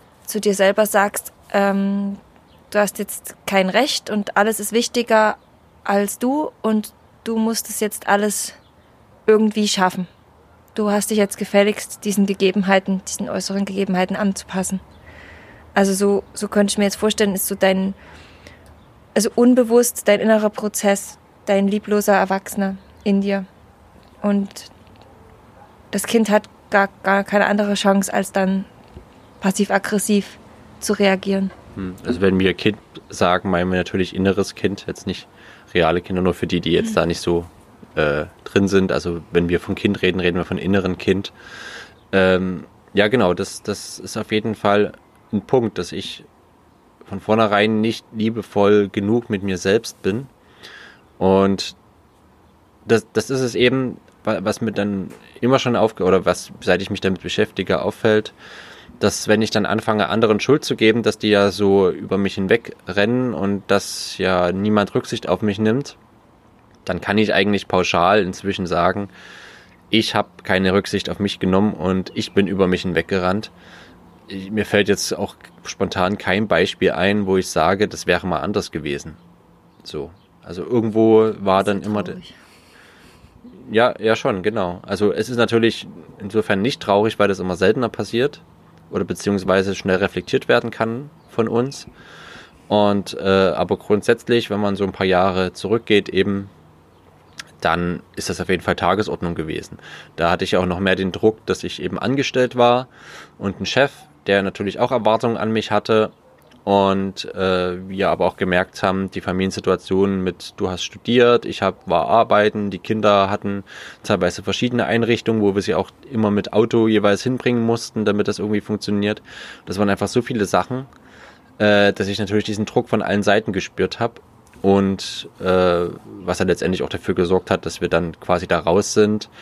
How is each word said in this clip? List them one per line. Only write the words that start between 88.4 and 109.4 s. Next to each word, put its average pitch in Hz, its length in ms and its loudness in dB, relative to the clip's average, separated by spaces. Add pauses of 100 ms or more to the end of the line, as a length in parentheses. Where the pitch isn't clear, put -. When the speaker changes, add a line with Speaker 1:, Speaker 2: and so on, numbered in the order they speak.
Speaker 2:
oder 92 120 -2
beziehungsweise 95 720 0
schnell 92 220 0
reflektiert 95 500 -2
werden 120 240 2
kann 120 380 -6 (200)
von 113 200 -2
uns. 123 380 -4 (800)
Und, 101 500 2
äh, - 80 -8
aber 95 500 2
grundsätzlich, 117 720 0
wenn 101 120 -2
man 101 160 0
so 101 80 -2
ein 92 80 -4
paar 95 120 -2
Jahre 92 480 2
zurückgeht, 104 560 0
eben, 98 400 -2 (1120)
dann 85 400 0 (140)
ist - 140 -10
das 85 100 -6
auf 92 100 -8
jeden 90 120 0
Fall 87 140 -2
Tagesordnung 90 600 -2
gewesen. 80 440 -8 (360)
Da 85 140 0
hatte 90 160 0
ich - 120 -2
auch 90 80 2
noch 90 140 -2
mehr 95 160 2
den 95 160 -4
Druck, - 340 0
dass - 180 -4
ich 90 180 -10
eben 85 160 -6
angestellt 127 580 -2
war 123 320 2 (500)
und 98 220 -6
ein 98 60 -6
Chef, 139 260 2 (360)
der 98 160 2
natürlich 98 360 -6
auch 123 120 0
Erwartungen 113 460 0
an 110 140 -4
mich 107 200 -4
hatte. 107 400 2 (540)
Und, 98 680 0
äh, 92 540 -2
wir 95 220 -2
aber 87 160 0
auch 92 100 0
gemerkt 92 480 -2
haben, 95 260 0
die 92 120 -10
Familiensituation 95 1000 0